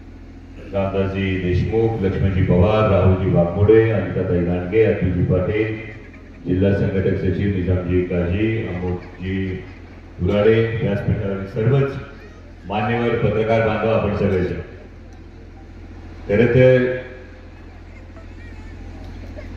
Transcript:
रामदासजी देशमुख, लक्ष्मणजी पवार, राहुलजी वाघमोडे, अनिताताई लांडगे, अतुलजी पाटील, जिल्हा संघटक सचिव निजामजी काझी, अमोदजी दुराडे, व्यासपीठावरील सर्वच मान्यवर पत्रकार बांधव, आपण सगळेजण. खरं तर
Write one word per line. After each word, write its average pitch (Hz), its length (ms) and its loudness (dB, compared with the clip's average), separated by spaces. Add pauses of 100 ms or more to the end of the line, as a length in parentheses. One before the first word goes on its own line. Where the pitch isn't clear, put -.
(720)
रामदासजी 95 680 0
देशमुख, 101 640 0
लक्ष्मणजी 92 400 2
पवार, 101 480 4
राहुलजी 95 440 4
वाघमोडे, 104 560 6
अनिताताई 92 560 0
लांडगे, 90 380 2
अतुलजी 90 400 2
पाटील, 107 520 0 (720)
जिल्हा 95 320 2
संघटक 95 400 0
सचिव 95 380 0
निजामजी 90 480 0
काझी, 92 640 -2
अमोदजी 90 960 -6 (560)
दुराडे, 104 440 4 (180)
व्यासपीठावरील 98 640 -2
सर्वच 123 460 2 (760)
मान्यवर 113 500 0
पत्रकार 110 480 2
बांधव, 107 240 0
आपण 101 260 2
सगळेजण. 90 440 0 (1700)
खरं 107 260 6
तर 127 440 6 (2500)